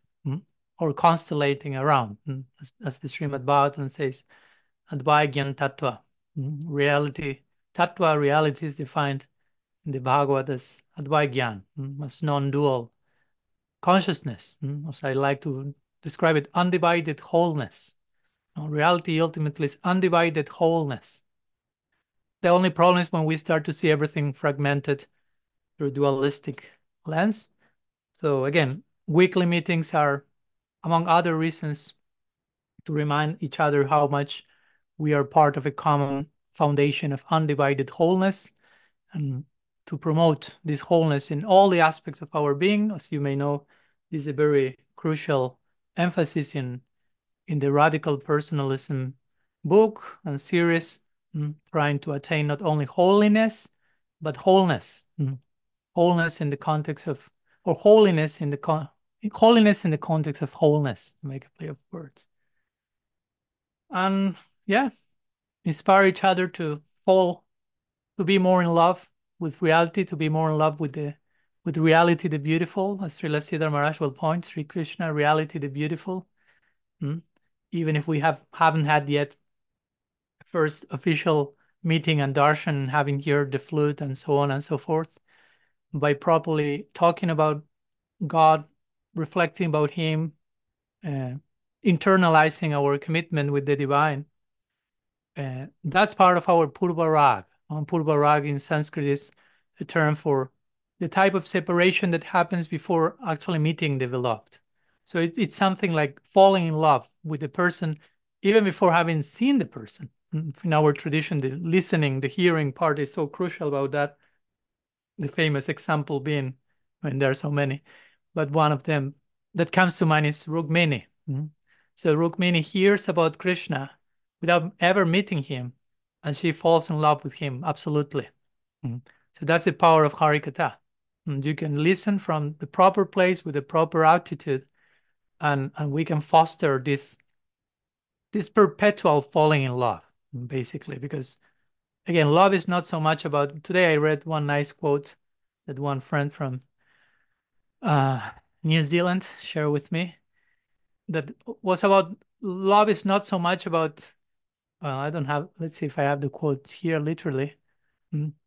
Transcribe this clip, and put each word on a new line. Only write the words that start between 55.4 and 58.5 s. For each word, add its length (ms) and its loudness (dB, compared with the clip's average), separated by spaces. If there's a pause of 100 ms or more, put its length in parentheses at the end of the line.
Wholeness 480 2
in 80 -2
the 80 -6
context 500 -4
of, 220 -8 (340)
or 120 0
holiness 680 6
in 80 -4
the 80 -4